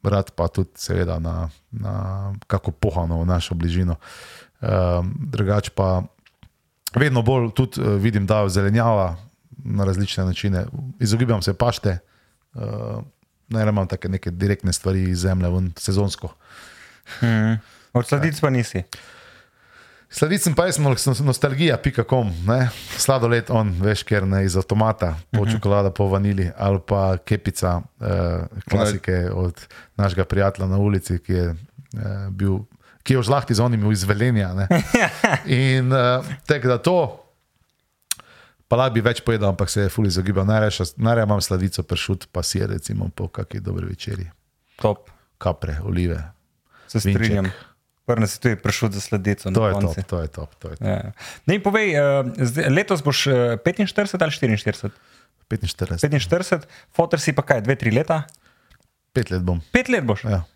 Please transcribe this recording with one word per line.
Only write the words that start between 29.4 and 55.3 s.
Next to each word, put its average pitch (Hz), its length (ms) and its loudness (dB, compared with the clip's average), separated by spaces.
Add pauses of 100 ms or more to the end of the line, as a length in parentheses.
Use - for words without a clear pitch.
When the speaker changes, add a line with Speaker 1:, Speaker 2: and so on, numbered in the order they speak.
Speaker 1:
našega 95 320 0
prijatelja 98 420 0
na 95 100 0
ulici, 101 400 2
ki 90 160 -4
je, 87 220 0 (360)
eh, 98 360 -8
bil, 95 320 0 (460)
ki - 80 4
je 131 40 4
v 123 60 2
žlahti 127 300 2
z 104 60 2
onimi 113 300 2
iz 101 140 2
Velenja, 104 520 2
ne. 98 120 0 (440)
Speaker 2:
<laughs> - 340 0
Speaker 1:
In, 131 460 2
eh, 127 300 4 (220)
tako 131 240 0
da 123 120 4
to, 170 460 0 (1400)
pa - 100 2
lahko 127 180 2
bi 113 80 2
več 117 200 0
povedal, 104 280 0
ampak 95 200 -2
se 101 120 0
je 98 80 2
ful 110 160 0
izogibal. 95 400 0
Najrajša-, 107 500 2
najraje 113 300 2
imam 104 160 2
sladico 92 420 -2
pršut - 440 -4
pa - 140 -6
sir, 98 260 -2
recimo, 98 420 -4
po 98 180 -8
kaki - 320 -8
dobri 92 280 -6
večerji. 92 420 -8 (500)
Speaker 2:
Top. - 300 -2 (260)
Speaker 1:
Kapre, 82 440 -2
olive, 87 400 -2 (680)
Speaker 2:
Se 113 100 -2
Speaker 1:
vinček. 98 160 2
Speaker 2:
strinjam. 104 320 0 (600)
Prne 113 180 2
si - 140 -6
tudi 117 180 2
pršut 101 340 -2
za 98 80 -6
sladico 101 480 -2
na 95 60 -2
Speaker 1:
To 113 100 4
je 101 100 2
Speaker 2:
koncu. 101 200 0
Speaker 1:
top, 95 120 -6
to - 120 -4
je 82 120 -4
top, 76 260 -14
to - 100 -20
je 80 100 -12
top. 110 120 -6
Speaker 2:
Ja. 101 240 -4 (320)
Ne, - 100 2
in 202 80 -2
povej, 202 300 0
eh, 147 100 2 (380)
zdaj, 131 280 0
letos 180 340 2
boš, 139 240 0
eh, 139 80 2 (220)
petinštirideset 190 640 -2
ali 160 120 2
štiriinštirideset? 110 600 -2 (600)